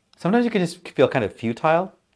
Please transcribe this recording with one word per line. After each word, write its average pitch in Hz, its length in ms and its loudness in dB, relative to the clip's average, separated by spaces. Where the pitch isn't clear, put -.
sometimes 233 280 0
you 233 60 -2
can 196 120 0
just - 260 -6
feel 135 180 4
kind 123 180 -2
of 92 80 -6
futile. 160 600 -2